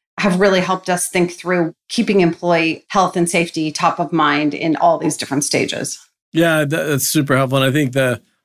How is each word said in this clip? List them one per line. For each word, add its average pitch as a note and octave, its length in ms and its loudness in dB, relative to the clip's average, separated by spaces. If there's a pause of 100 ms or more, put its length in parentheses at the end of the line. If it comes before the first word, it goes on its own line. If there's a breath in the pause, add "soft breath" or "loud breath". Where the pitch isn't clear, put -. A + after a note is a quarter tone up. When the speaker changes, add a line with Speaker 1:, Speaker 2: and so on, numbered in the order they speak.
(180)
Speaker 1:
have F3+ 220 2
really G3 180 4
helped F#3 320 -2
us F3+ 180 -2
think F3 220 0
through E3+ 420 -2 (160)
keeping G3+ 320 0
employee E3 680 0
health F3+ 280 0
and E3+ 140 0
safety E3+ 400 -2
top E3 300 0
of D#3+ 120 -4
mind D3+ 420 2
in D#3+ 200 -2
all E3 240 2
these D#3 180 -4
different - 280 -4
stages. - 600 -4 (280)
Speaker 2:
Yeah, D#3+ 320 2
that, D#3 200 -4
that's D3 220 -2
super D3 300 0
helpful. C3+ 260 2
And C3 40 2
I C3 60 2
think C#3 200 0
that, B2+ 300 0 (220)